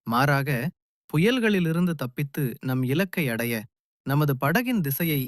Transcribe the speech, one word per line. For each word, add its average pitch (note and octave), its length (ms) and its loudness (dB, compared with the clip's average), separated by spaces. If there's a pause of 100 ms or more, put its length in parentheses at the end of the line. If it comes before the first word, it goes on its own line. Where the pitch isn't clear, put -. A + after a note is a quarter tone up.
மாறாக, C3+ 420 2 (600)
புயல்களிலிருந்து F3+ 880 2
தப்பித்து C#3+ 480 -6 (160)
நம் B2+ 240 -2
இலக்கை D#3+ 460 -2
அடைய, A#2 240 -2 (520)
நமது C#3+ 320 2
படகின் G#3 440 0
திசையை D3 460 0